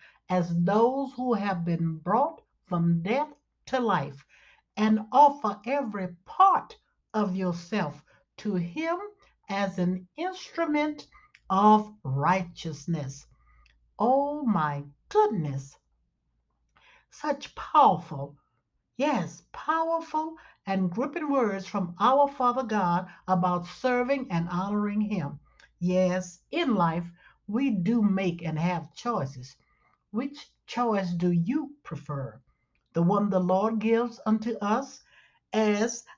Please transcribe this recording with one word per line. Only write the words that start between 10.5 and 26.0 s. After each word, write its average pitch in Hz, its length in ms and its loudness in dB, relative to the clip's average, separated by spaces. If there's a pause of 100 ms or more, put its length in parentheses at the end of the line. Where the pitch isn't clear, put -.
of 208 420 6 (120)
righteousness." 151 1200 -4 (720)
Oh 285 460 2
my 151 400 0 (260)
goodness! 165 680 0 (1300)
Such - 460 -4
powerful, 165 840 2 (600)
yes, 247 440 -2 (100)
powerful 330 840 -4 (320)
and 190 240 0
gripping 285 400 -4
words 208 340 0
from 180 340 -4
our 269 280 6
Father 254 340 0
God 185 460 0 (200)
about 180 380 2
serving 254 640 -2
and 170 180 -2
honoring 202 540 -2
him. 165 380 -4 (400)
Yes, 180 720 0